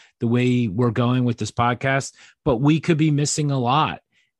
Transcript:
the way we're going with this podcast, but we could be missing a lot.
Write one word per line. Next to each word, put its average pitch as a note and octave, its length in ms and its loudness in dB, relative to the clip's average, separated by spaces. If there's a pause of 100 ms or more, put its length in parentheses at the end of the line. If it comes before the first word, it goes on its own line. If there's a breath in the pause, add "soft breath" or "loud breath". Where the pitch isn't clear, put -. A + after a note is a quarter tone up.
(200 soft breath)
the A#2 60 -2
way B2 420 0
we're A#2 220 0
going B2 340 0
with A#2+ 140 -2
this B2 140 -6
podcast, B2+ 640 -2 (300 loud breath)
but C3 120 2
we D3 240 2
could E3+ 180 0
be D#3 120 2
missing D3 400 -2
a C3+ 80 -2
lot. B2 440 0 (380)